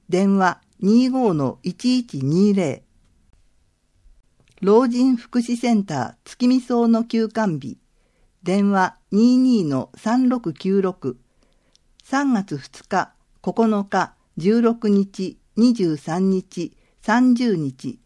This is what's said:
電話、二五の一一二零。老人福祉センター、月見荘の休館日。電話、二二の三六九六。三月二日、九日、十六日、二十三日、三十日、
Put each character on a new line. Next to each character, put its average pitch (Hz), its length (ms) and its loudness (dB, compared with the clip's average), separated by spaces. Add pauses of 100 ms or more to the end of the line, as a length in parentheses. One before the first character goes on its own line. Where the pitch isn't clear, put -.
電 196 280 2
話、 185 240 0 (180)
二 233 300 2
五 247 240 0
の 139 300 -4
一 247 360 -2
一 151 240 -8
二 185 300 2
零。 175 300 -4 (1800)
老 220 260 4
人 247 300 2
福 - 220 -4
祉 240 180 -4
セ 240 160 0
ン 202 120 0
タ 151 100 -8
ー、 127 280 -6
月 - 240 -4
見 254 140 2
荘 240 260 0
の 226 160 2
休 226 260 -2
館 214 300 -2
日。 - 200 -14 (640)
電 202 280 0
話、 185 260 0 (140)
二 240 260 4
二 247 280 2
の 135 300 -4
三 247 340 0
六 240 240 -4
九 196 280 -2
六。 180 360 -6 (840)
三 269 300 -2
月 196 240 -4
二 - 300 -18
日、 - 260 -4 (280)
九 226 260 0
日、 202 460 -2 (240)
十 208 240 2
六 233 280 0
日、 196 480 -2 (200)
二 233 160 4
十 170 240 -2
三 185 320 -2
日、 185 480 -6 (240)
三 247 340 2
十 233 220 0
日、 139 480 -8